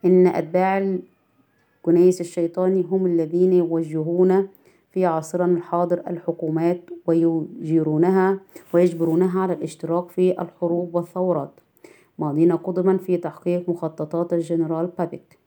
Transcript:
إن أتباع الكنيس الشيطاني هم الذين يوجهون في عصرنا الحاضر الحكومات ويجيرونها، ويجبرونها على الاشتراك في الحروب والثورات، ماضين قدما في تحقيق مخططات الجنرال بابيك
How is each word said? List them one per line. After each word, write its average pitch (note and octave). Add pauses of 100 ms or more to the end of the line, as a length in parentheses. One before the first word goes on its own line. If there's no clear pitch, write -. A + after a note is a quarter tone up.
إن F#3
أتباع F#3 (880)
الكنيس F3
الشيطاني F3
هم F#3+
الذين F3
يوجهون E3+ (440)
في F#3
عصرنا F3
الحاضر F3
الحكومات E3+ (260)
ويجيرونها، E3 (340)
ويجبرونها F3
على F#3
الاشتراك E3
في F3+
الحروب F3
والثورات، E3+ (680)
ماضين D#3
قدما F#3
في F#3
تحقيق F3
مخططات E3
الجنرال E3
بابيك -